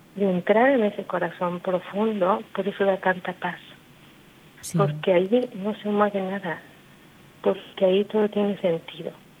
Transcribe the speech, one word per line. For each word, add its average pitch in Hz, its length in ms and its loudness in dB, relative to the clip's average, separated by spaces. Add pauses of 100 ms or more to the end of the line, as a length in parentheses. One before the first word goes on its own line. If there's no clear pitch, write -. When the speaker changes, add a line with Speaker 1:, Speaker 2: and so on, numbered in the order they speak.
(160)
Speaker 1:
Y 196 80 0
entrar 202 460 4
en 254 140 4
ese 202 220 -2
corazón 175 540 -4
profundo, 196 840 -2 (140)
por 190 120 -2
eso 196 180 -2
da 190 120 2
tanta 185 360 -2
paz. 180 240 -8 (1040)
Speaker 2:
Sí. - 160 -4
Speaker 1:
Porque 151 360 2
allí 208 420 2
no 202 260 -6
se 208 80 -6
mueve 202 320 2
nada, 185 400 -6 (800)
porque 196 440 -2
ahí 196 200 4
todo 214 240 0
tiene 202 320 -2
sentido, 165 500 -4 (280)